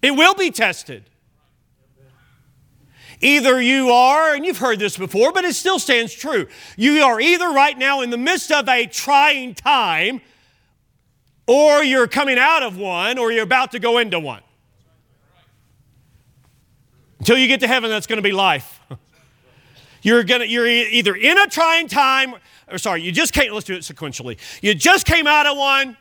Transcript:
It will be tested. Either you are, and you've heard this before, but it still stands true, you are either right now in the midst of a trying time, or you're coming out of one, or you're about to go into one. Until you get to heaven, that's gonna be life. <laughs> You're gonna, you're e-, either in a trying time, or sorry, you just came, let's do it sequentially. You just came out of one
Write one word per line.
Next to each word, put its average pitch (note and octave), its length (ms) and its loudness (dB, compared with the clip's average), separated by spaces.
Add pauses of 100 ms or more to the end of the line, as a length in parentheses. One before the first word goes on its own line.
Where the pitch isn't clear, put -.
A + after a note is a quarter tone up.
It C#4 100 2
will D#4+ 240 4
be F#4 160 -2
tested. E3 520 -6 (2250)
Either C4 420 2
you B3+ 280 2
are, C#4 440 4
and C#4+ 120 -6
you've D4 140 -4
heard A3+ 200 -2
this G#3 160 -4
before, F#3+ 380 0
but F#4 100 0
it F4 100 -2
still F#4 260 -2
stands A#3 340 -2
true, C4 340 -6 (300)
you D4 240 2
are A#3+ 180 2
either F4 300 2
right C#4+ 280 2
now C4+ 220 0
in B3 100 -6
the A#3+ 80 -6
midst D#4 360 -2
of C#4 160 0
a B3 160 0
trying C#4 680 0
time, A3 680 -2 (1200)
or D4 380 4
you're C4 240 2
coming C4+ 300 -2
out D4+ 240 4
of G#3 160 -8
one, G3 400 -6
or A#3 140 -2
you're A3+ 120 -2
about B3+ 280 0
to B3 80 -10
go A#3 180 0
into G#3 220 -2
one. B2+ 240 -12 (2750)
Until B3 220 2
you C4 80 2
get A#3 140 0
to C4 60 0
heaven, A#3 220 -2
that's G#3+ 160 -6
gonna A3 160 -6
be G3 100 -2
life. F#3 480 -2 (640)
<laughs> - 600 -20
You're A#3 200 4
gonna, A#3+ 220 0
you're A#3 220 -2
e-, A#3+ 240 2
either G3+ 240 0
in C#4 240 4
a G4+ 80 4
trying E4 400 0
time, C4+ 480 0 (360)
or F#3 60 -10
sorry, F3 240 -4
you F3 100 -8
just D4+ 220 -2
came, C4 180 0
let's G#3 140 -10
do G3 80 -10
it F3+ 80 -10
sequentially. C3 560 -14 (240)
You G3+ 140 0
just F4 320 2
came D#4+ 180 0
out D4+ 220 2
of C#4+ 100 -2
one C4+ 440 -2